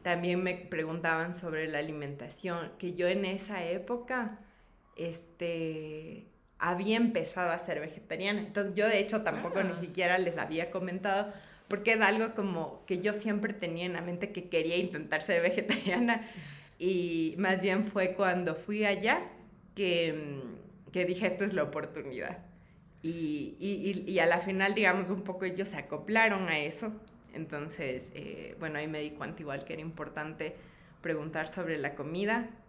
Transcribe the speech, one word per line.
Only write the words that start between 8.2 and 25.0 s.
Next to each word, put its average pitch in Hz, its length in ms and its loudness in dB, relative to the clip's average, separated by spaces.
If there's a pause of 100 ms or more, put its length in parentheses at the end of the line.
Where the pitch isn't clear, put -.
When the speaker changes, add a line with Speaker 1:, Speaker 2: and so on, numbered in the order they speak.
Speaker 1:
Entonces, 196 340 -2
yo, 208 120 4
de 214 120 6
hecho, 208 240 2
tampoco 170 360 0
Speaker 2:
Ah. 196 40 4
Speaker 1:
ni 180 120 0
siquiera 175 420 2
les 175 200 2
había 160 340 -2
comentado, 190 600 0 (360)
porque 208 260 4
es 226 80 6
algo 220 340 4
como 180 500 -2
que 180 140 0
yo 208 140 2
siempre 208 400 0
tenía 170 320 -2
en 180 80 -2
la 165 80 -4
mente 175 300 -4
que 175 180 -8
quería 165 280 2
intentar 170 440 0
ser 170 200 4
vegetariana, 214 840 2 (540)
y 165 580 2
más 185 240 4
bien 196 260 4
fue 185 260 2
cuando 180 420 2
fui 208 300 0
allá 220 360 2 (540)
que, 170 380 4
mm, 139 800 -8
que 180 140 2
dije, 185 220 2
"Esta 180 180 2
es 202 80 0
la 165 100 2
oportunidad". 139 760 -6 (640)
Y, 160 560 -2
y, 196 480 -2
y, 180 40 -2
y 185 80 4
a 160 60 6
la 170 140 6
final, 190 340 2
digamos, 185 360 4